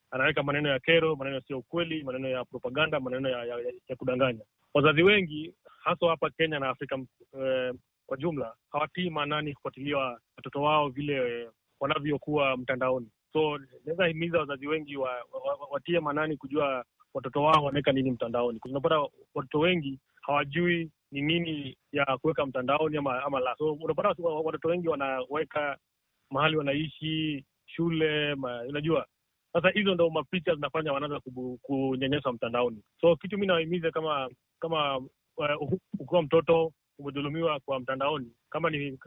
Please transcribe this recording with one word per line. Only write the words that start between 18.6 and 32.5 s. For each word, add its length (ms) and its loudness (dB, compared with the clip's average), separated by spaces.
Unapata 420 0
watoto 240 -2
wengi 400 2
hawajui 720 0
ni 100 -4
nini 560 -2
ya 300 2
kuweka 240 2
mtandaoni 520 0
ama, 260 0
ama 160 -2
la. 180 0
So 160 0
unapata 500 0
wa-, 120 0
wa-, 60 -2
watoto 260 -2
wengi 200 0
wanaweka 880 -2
mahali 280 2
wanaishi, 880 -2
shule, 680 0
ma-, 340 -6
unajua. 360 0
Sasa 160 4
hizo 240 2
ndo 160 4
mapicha 460 0
zinafanya 380 -2
wanaanza 260 -2
kubu-, 420 -8
kunyanyaswa 720 0
mtandaoni. 500 -2